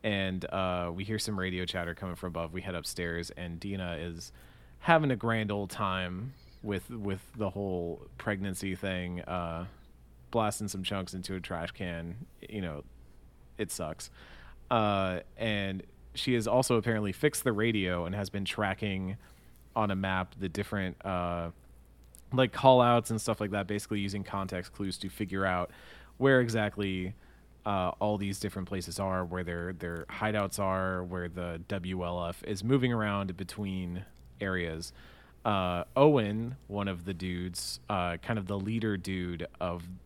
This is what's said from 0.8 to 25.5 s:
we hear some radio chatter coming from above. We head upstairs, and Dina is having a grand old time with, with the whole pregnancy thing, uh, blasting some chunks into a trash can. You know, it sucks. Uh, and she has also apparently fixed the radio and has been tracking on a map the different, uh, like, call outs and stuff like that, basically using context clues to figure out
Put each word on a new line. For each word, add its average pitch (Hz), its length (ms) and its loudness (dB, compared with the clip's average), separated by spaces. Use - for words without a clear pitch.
we 95 100 -4
hear 107 140 -2
some 104 200 -2
radio 92 280 -2
chatter 85 280 -4
coming 90 220 -6
from 90 120 -6
above. 82 260 -4
We 92 80 -6
head 95 120 -6
upstairs, 85 560 -4
and 85 300 -8
Dina 92 400 -4
is 85 320 -8
having 156 320 6
a 123 60 4
grand 110 360 2
old 101 180 0
time 92 640 -2
with, 101 280 -2
with 101 300 -4
the 107 140 0
whole 90 560 -2
pregnancy 98 600 -2
thing, 90 460 -2
uh, 85 440 -4
blasting 107 380 0
some 95 140 -6
chunks 95 300 -4
into 92 220 -6
a 92 60 -4
trash 85 320 -4
can. 87 540 -6
You 107 140 -4
know, 78 220 -4
it 101 120 -2
sucks. - 380 -6
Uh, 98 500 4
and 98 460 -2
she - 200 2
has 113 140 2
also 127 280 6
apparently 107 360 2
fixed - 320 0
the 127 80 4
radio 101 520 2
and 87 120 -2
has 101 140 -2
been 98 140 -4
tracking 95 720 -2
on 107 160 4
a - 40 2
map 95 420 0
the 98 100 -2
different, 95 480 -2
uh, 87 440 -2
like, 127 200 4
call 131 280 10
outs 120 300 6
and 113 100 0
stuff - 200 0
like 104 100 0
that, 101 160 0
basically 104 340 -2
using 98 240 -2
context 95 480 -4
clues 95 260 -2
to 98 100 -6
figure 95 360 0
out 90 260 2